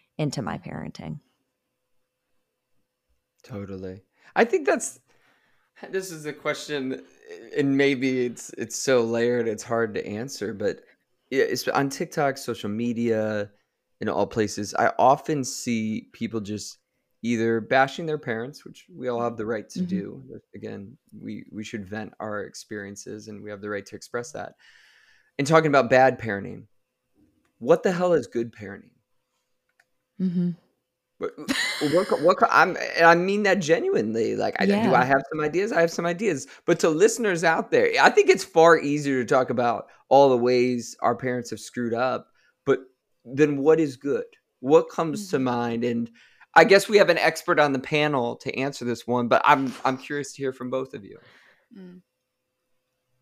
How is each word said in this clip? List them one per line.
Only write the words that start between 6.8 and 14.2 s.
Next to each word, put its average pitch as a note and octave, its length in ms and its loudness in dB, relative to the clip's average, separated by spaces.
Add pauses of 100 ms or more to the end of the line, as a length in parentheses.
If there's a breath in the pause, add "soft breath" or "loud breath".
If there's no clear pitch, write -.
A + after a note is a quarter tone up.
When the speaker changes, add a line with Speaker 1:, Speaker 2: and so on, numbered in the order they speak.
Speaker 3:
and C#3 200 2
maybe C3 480 2
it's, - 260 -8
it's - 260 -8
so B2 280 4
layered, A#2 420 2
it's G#2+ 160 -4
hard A#2 320 -2
to - 120 -4
answer, G#2+ 480 -8
but G2 300 -4 (460 soft breath)
yeah, C3 120 2
it's - 260 -2
on C#3 220 0
TikTok, C#3+ 480 -4
social A2 320 -8
media, A2 800 -2 (500)
in G#2+ 80 -4
all G2 180 0